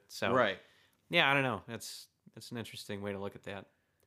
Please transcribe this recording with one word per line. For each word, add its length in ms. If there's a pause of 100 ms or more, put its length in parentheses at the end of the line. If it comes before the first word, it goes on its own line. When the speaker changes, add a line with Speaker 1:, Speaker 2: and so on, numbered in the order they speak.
Speaker 1:
So, 240
Speaker 2:
Right. 260 (520)
Speaker 1:
yeah, 200
I 40
don't 80
know. 260
That's, 380 (280)
that's 160
an 60
interesting 460
way 100
to 60
look 160
at 100
that. 220 (400)